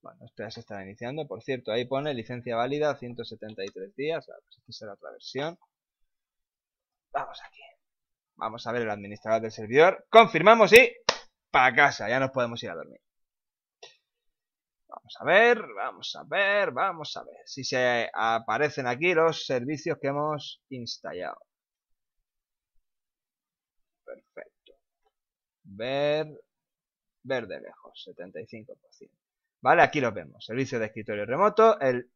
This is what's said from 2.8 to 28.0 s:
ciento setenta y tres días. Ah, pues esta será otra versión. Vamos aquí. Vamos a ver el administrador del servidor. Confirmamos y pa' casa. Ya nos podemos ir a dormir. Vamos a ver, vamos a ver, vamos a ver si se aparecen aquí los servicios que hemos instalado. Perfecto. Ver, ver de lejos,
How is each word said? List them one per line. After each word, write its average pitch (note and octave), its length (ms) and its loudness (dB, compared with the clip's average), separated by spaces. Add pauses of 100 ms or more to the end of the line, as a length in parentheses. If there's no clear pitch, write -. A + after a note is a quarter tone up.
ciento A#2+ 260 -12
setenta G#2+ 400 -12
y G2 40 -8
tres G2 280 -14
días. D3 340 -4
Ah, - 140 -20
pues - 140 -20
esta - 160 -20
será G#2 200 -16
otra D2 180 -16
versión. D3 480 -8 (1500)
Vamos - 340 -8
aquí. - 160 -20 (760)
Vamos A2+ 320 -10
a A#2 40 -6
ver A#2+ 100 -2
el A2 80 -2
administrador G#2 520 -2
del A2+ 100 -6
servidor. A#2 580 4
Confirmamos G#3+ 640 8
y B3+ 200 10 (580)
pa' B2+ 220 6
casa. C3+ 360 4
Ya B2 100 2
nos C3 120 0
podemos A#2+ 320 -4
ir A2 60 -8
a E2+ 60 -10
dormir. C#2 260 -14 (1900)
Vamos - 300 -20
a G#2 60 -8
ver, A3 360 6 (140)
vamos G2+ 400 -8
a D3 80 -14
ver, G3 480 0
vamos D#3+ 460 -4
a B1 60 -14
ver B1 220 -20
si - 180 -12
se B2 500 0
aparecen A#2 720 0
aquí D#3 260 0
los D#3+ 320 2
servicios C#3 560 -4
que C#3+ 60 -4
hemos D3 640 -6
instalado. F2+ 680 -10 (2750)
Perfecto. - 680 -20 (920)
Ver, C#3 640 -2 (960)
ver B2 240 -4
de D#2+ 120 -10
lejos, - 420 -20